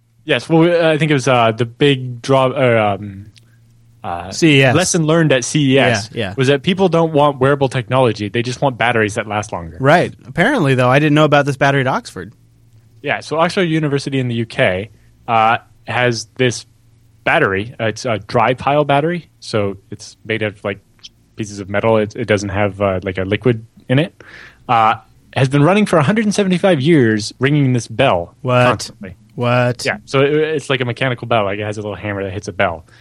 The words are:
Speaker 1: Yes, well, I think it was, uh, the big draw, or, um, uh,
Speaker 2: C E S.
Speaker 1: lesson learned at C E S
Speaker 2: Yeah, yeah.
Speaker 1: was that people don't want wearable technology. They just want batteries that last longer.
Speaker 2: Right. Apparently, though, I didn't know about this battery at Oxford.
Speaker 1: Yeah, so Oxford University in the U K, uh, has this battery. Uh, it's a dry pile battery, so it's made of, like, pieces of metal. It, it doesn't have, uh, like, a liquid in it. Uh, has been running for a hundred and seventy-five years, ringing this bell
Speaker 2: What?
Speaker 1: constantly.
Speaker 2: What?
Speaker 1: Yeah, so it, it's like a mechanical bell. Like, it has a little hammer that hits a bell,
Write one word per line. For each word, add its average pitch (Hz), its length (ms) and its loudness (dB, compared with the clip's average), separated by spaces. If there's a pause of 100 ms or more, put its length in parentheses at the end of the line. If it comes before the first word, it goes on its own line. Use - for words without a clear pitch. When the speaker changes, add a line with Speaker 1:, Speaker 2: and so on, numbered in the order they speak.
(260)
Speaker 1:
Yes, 131 220 -2
well, 165 380 4
I 156 140 2
think 156 100 0
it 151 60 2
was, 131 120 0
uh, 117 260 4
the 120 120 -2
big 127 560 -2
draw, 135 280 2
or, 123 280 2
um, 101 540 -4 (720)
uh, 90 280 -8
Speaker 2:
C 151 280 2
E 135 40 4
S. 127 120 2
Speaker 1:
lesson 170 320 0
learned 156 240 2
at 127 120 0
C 139 300 0
E 135 60 4
S 113 340 0
Speaker 2:
Yeah, 110 160 -6
yeah. 95 80 -12
Speaker 1:
was 131 120 0
that 143 120 0
people 190 260 0
don't 165 260 0
want 143 260 2
wearable 135 280 2
technology. 120 640 -2
They 117 140 -4
just 123 180 -6
want 131 160 -2
batteries 113 380 0
that 107 120 -6
last 104 240 -6
longer. 85 280 -12
Speaker 2:
Right. 135 340 2 (140)
Apparently, 165 480 0
though, 123 140 2
I 135 100 4
didn't 147 160 2
know 156 80 4
about 143 240 4
this 135 100 -4
battery 139 240 0
at 123 60 -2
Oxford. 127 460 -8 (680)
Speaker 1:
Yeah, 117 200 -4
so 151 180 -6
Oxford 180 240 0
University 147 560 -2
in 127 80 -2
the 120 80 -4
U 117 100 -2
K, 104 460 -2 (360)
uh, 113 320 2 (280)
has 120 380 -2 (120)
this 127 300 -2 (560)
battery. 120 560 0
Uh, 113 60 -2
it's 107 200 -6
a 110 140 -2
dry 120 340 0
pile 143 320 0
battery, 147 440 -2 (100)
so 101 380 -4 (120)
it's - 260 -20 (100)
made 110 180 -4
of, 104 200 -8
like, 101 160 -6 (580)
pieces 101 220 -10
of 98 100 -12
metal. 110 280 2
It, 107 180 -2
it 120 100 -6
doesn't 101 240 0
have, 98 320 -2
uh, 95 200 0
like, 95 160 -6
a 95 60 -4
liquid 113 420 -2 (220)
in 131 100 2
it. 170 160 -2 (540)
Uh, 113 280 4 (400)
has 131 140 2
been 143 140 4
running 202 240 4
for 185 100 2
a 151 60 4
hundred 208 220 0
and 208 100 -2
seventy-five 185 460 2
years, 117 580 2
ringing 139 340 2
this 120 140 -2
bell 110 560 0
Speaker 2:
What? 123 240 2
Speaker 1:
constantly. - 480 -6 (200)
Speaker 2:
What? 123 500 -2
Speaker 1:
Yeah, 104 180 -2
so - 180 -2
it, 143 140 2
it's 156 340 -2
like 131 120 0
a 127 40 -2
mechanical 123 400 -4
bell. 113 200 0
Like, 101 140 -4
it 107 40 -6
has 107 140 -6
a 110 40 -8
little 104 140 -8
hammer 98 280 -6
that 95 100 -6
hits 101 160 -10
a - 20 -12
bell, 87 340 -8 (160)